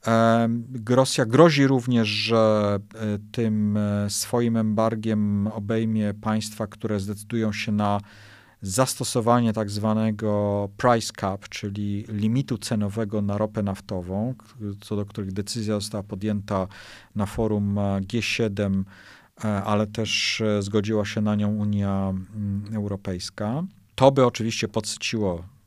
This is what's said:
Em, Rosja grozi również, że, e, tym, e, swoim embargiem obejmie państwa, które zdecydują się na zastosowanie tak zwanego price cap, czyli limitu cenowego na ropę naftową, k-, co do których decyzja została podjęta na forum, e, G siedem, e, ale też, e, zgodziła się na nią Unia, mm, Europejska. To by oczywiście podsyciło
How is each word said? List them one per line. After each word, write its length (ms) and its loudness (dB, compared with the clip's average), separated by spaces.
Em, 640 4
Rosja 360 4
grozi 420 8
również, 400 4
że, 720 4
e, 240 -2
tym, 460 0
e, 320 0
swoim 480 0
embargiem 920 0
obejmie 680 -2
państwa, 540 -4
które 320 -4
zdecydują 540 -4
się 180 -4
na 280 2
zastosowanie 920 0
tak 160 -2
zwanego 1080 0
price 420 2
cap, 300 -4
czyli 600 -6
limitu 480 0
cenowego 640 -2
na 160 -2
ropę 260 -2
naftową, 760 -4
k-, 80 -20
co 140 -6
do 100 -2
których 260 -8
decyzja 440 -4
została 280 -6
podjęta 640 -2
na 100 -2
forum, 540 0
e, 220 0
G 200 -4
siedem, 640 0
e, 200 -2
ale 240 2
też, 540 -4
e, 200 0
zgodziła 440 0
się 160 -4
na 140 2
nią 200 0
Unia, 540 0
mm, 680 -4
Europejska. 880 -4
To 160 8
by 140 4
oczywiście 420 0
podsyciło 760 -2